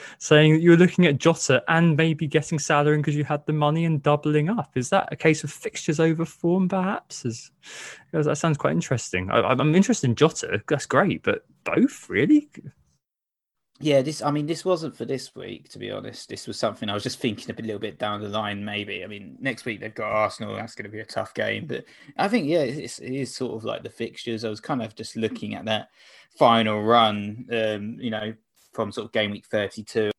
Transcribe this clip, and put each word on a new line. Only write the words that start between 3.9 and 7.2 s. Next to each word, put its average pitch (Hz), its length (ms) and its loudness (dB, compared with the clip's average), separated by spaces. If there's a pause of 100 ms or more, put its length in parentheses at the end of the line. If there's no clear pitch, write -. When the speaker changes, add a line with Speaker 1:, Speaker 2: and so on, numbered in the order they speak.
Speaker 1:
doubling 151 480 2
up. 214 260 -4
Is 127 140 -4
that - 200 2
a 147 60 -8
case 156 260 2
of 147 80 -8
fixtures - 500 -4
over 165 260 2
form, 180 420 0
perhaps? 190 560 -4